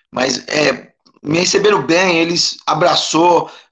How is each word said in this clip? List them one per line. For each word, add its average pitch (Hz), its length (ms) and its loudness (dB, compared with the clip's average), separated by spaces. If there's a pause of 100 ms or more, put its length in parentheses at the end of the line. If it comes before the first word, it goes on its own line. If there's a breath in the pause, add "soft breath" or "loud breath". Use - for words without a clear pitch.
(100)
mas, - 380 -4
é, 147 440 -2 (300)
me 156 160 -2
receberam 196 440 2
bem, 170 360 2
eles 165 480 -2
abraçou, 160 840 2 (220 loud breath)